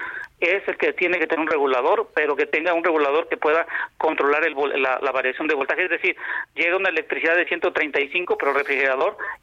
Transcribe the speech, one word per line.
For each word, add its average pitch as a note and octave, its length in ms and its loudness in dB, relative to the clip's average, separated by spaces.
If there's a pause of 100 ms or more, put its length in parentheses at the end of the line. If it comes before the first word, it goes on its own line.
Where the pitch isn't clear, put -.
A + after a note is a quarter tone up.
(400)
es F#3+ 280 0
el F3+ 100 -4
que D#3+ 160 0
tiene F3+ 260 0
que D#3+ 80 0
tener D#3 140 0
un E3 100 0
regulador, C#3+ 640 2
pero D3 200 2
que C#3+ 120 0
tenga E3 260 0
un E3 100 0
regulador D#3 460 2
que D#3 80 -2
pueda D#3+ 300 2 (300)
controlar D3 480 2
el D#3 100 -2
vol-, D3 240 0
la, C3 200 2
la C#3 120 0
variación C3 360 -2
de D#3 60 2
voltaje. D3+ 300 0
Es F3+ 60 -2
decir, E3 260 -2 (400)
llega E3+ 220 0
una F#3+ 120 0
electricidad D#3+ 460 0
de F3 100 2
ciento F3 280 -2
treinta D#3 260 -2
y C#3+ 100 -2
cinco, F3 300 -2
pero D3 120 0
el C3+ 60 2
refrigerador, C#3 600 0 (260)